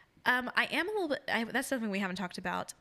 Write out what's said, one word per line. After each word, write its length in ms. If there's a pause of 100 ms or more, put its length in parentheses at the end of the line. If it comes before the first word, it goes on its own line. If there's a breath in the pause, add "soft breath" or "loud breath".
(260 loud breath)
Um, 300
I 100
am 240
a 20
little 160
bit, 200
I, 180
that's 220
something 220
we 100
haven't 180
talked 200
about. 440